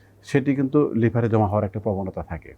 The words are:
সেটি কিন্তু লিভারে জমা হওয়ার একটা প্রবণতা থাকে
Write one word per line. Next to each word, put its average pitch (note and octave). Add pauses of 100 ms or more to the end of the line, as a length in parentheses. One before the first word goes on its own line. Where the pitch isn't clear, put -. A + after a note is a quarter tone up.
(240)
সেটি C#3
কিন্তু C#3
লিভারে A2+
জমা G#2+
হওয়ার G#2
একটা G#2
প্রবণতা F#2+
থাকে -